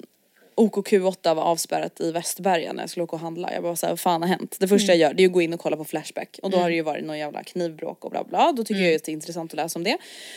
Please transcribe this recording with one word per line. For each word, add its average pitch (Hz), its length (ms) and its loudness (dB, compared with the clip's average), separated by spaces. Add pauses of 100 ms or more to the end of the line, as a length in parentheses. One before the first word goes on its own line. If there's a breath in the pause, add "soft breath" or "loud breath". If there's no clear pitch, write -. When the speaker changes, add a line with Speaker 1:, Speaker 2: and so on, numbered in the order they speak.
(560)
Speaker 1:
O 220 140 6
K 202 140 -4
Q 196 200 4
åtta 180 300 2
var 160 100 0
avspärrat 165 580 -2
i 165 100 0
Västberga 170 640 -2
när - 100 -8
jag 165 60 -10
skulle 175 140 -4
åka 165 120 -8
och 160 40 -6
handla. 165 340 -8
Jag 175 100 -6
bara 170 120 -2
så 170 100 -4
här, 170 80 0
"Vad 170 60 -6
fan 170 220 2
har 175 80 0
hänt?" - 300 -2
Det 196 80 0
första 196 260 6
Speaker 2:
Mm. 170 80 6
Speaker 1:
jag 151 80 6
gör, - 80 -6
det 185 60 8
är 185 40 10
att 180 60 4
gå 180 80 6
in 165 120 0
och 165 60 -6
kolla 151 180 -2
på 156 80 -8
Flashback. - 580 -8
Och 196 60 -4
då 190 80 4
Speaker 2:
Mm. 180 60 4
Speaker 1:
har 175 60 2
det 170 60 2
ju 165 60 0
varit 156 240 -2
någon 156 140 -8
jävla 151 240 -8
knivbråk 165 640 -6
och - 60 -10
bla - 120 -4
bla. 247 280 2
Då 233 120 -2
tycker 208 100 -4
Speaker 2:
Mm. 190 100 0
Speaker 1:
jag 175 80 4
ju 160 40 4
att 156 80 -2
det 160 80 -6
är - 20 -4
intressant 165 380 -8
att 151 60 -12
läsa 165 220 -4
om 170 40 -4
det. 247 140 0 (400 loud breath)